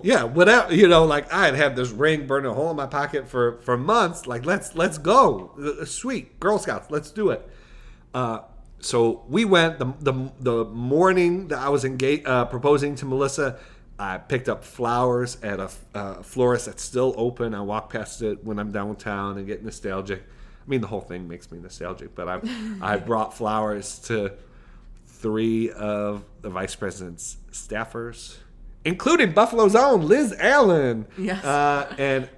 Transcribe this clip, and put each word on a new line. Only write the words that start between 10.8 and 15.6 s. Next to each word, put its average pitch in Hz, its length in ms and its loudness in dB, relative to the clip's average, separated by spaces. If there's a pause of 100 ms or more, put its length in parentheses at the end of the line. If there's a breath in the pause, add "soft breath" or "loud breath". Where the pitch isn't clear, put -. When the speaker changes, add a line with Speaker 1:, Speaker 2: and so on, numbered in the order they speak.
Speaker 1:
that 147 100 -4
I 135 120 -2
was 143 140 2
enga-, 135 440 0
uh, 127 160 2
proposing 143 520 0
to 139 100 -10
Melissa. 135 520 -2 (400 loud breath)
I 95 200 -6
picked 123 300 -4
up 110 160 -4
flowers 123 760 -2
at 101 180 -6